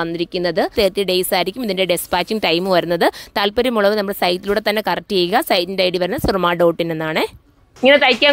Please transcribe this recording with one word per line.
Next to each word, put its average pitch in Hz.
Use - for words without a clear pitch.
വന്നിരിക്കുന്നത്. 170
thirty 202
days 185
ആയിരിക്കും 190
ഇതിൻ്റെ 190
dispatching 180
time 170
വരുന്നത്. 170
താല്പര്യമുള്ളവർ 214
നമ്മുടെ 196
സൈറ്റിലൂടെ 196
തന്നെ 208
കറക്റ്റ് 175
ചെയ്യുക. 185
സൈറ്റിൻ്റെ 190
ഐ 180
ഡി 175
വരുന്നത് 175
surma 180
dot 170
in 165
എന്നാണ്. 160
ഇങ്ങനെ 277
തയ്ക്കാൻ 269